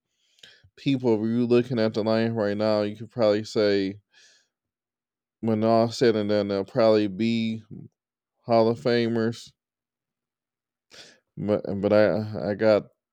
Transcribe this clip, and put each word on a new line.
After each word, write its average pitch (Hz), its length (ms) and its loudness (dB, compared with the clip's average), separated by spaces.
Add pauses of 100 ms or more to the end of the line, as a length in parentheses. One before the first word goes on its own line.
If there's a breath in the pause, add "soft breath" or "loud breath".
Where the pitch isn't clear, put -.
(760 soft breath)
people, 127 380 0
if 104 60 0
you're 113 200 -2
looking 120 380 2
at 110 160 0
the 107 80 -2
Lions 113 320 0
right 104 220 -2
now, 107 260 0
you 104 140 -6
could 107 140 -16
probably 107 340 0
say, 101 540 0 (1400 soft breath)
when 110 220 -2
all 113 280 2
said 113 260 2
and 104 140 -2
done, 104 180 0
they'll 98 160 -4
probably 110 420 2
be 110 560 -4 (840)
Hall 117 220 4
of 117 120 -2
Famers. 117 680 -2 (1900 soft breath)
But, 101 260 -2 (200)
but 101 100 2
I, 104 580 0
I 104 40 -4
got 107 300 2 (280)